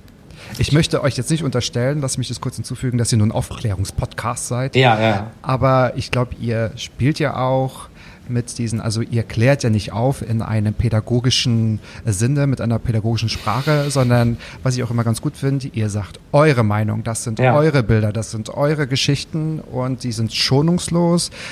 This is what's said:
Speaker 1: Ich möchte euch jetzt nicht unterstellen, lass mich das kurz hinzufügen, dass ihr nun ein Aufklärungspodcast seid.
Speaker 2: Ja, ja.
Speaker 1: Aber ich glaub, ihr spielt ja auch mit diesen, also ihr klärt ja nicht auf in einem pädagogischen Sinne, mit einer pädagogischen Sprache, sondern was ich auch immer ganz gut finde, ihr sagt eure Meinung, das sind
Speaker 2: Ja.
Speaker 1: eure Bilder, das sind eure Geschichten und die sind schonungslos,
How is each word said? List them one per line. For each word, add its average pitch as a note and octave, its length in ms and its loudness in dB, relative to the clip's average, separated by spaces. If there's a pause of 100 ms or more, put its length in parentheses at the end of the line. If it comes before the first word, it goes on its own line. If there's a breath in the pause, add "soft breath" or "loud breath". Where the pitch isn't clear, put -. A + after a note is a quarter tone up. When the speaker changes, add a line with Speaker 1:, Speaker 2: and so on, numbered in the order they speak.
(580 loud breath)
Speaker 1:
Ich - 140 0
möchte D3+ 320 2
euch C#3+ 140 0
jetzt A#2+ 120 -4
nicht D#3+ 140 0
unterstellen, B2+ 580 -2
lass C3 160 -4
mich B2+ 100 -4
das A#2+ 140 -8
kurz B2+ 140 -6
hinzufügen, B2 420 -4
dass A#2 140 0
ihr A#2+ 80 4
nun G#2+ 100 4
ein - 40 0
Aufklärungspodcast - 1120 -4
seid. B2+ 280 -4
Speaker 2:
Ja, B2 240 4
ja. A2 280 0 (160)
Speaker 1:
Aber B2+ 520 2
ich C3 140 -6
glaub, B2 200 0 (100)
ihr A2+ 380 -2
spielt B2+ 420 -2
ja C#3+ 180 -2
auch C3 500 -2 (420 loud breath)
mit A#2+ 300 -4
diesen, A2+ 200 -2
also A2+ 220 -2
ihr A#2 220 -2
klärt C3 400 2
ja B2 60 2
nicht G#2+ 220 0
auf B2+ 300 0
in A2 200 -2
einem G#2+ 320 0
pädagogischen A2+ 1040 2 (260 loud breath)
Sinne, A#2+ 420 2
mit C3+ 140 0
einer A2+ 180 0
pädagogischen A2+ 480 0
Sprache, C#3+ 600 0
sondern A#2+ 480 2 (260 loud breath)
was B2+ 140 0
ich A#2+ 60 -2
auch A2 80 -2
immer A#2 120 2
ganz A2+ 180 0
gut D3+ 140 -4
finde, C#3 380 -2
ihr A2 160 -2
sagt G2 280 -6 (140)
eure C#3+ 320 6
Meinung, G#2+ 400 0
das A2+ 220 -6
sind A2+ 140 -4
Speaker 2:
Ja. B2 160 6
Speaker 1:
eure D3+ 280 4
Bilder, G#2+ 300 2
das A2+ 180 -6
sind A2 180 -8
eure D3 380 0
Geschichten D3+ 720 -2
und B2+ 460 -6
die B2 80 -4
sind A2+ 200 -4
schonungslos, E3+ 960 2 (220 loud breath)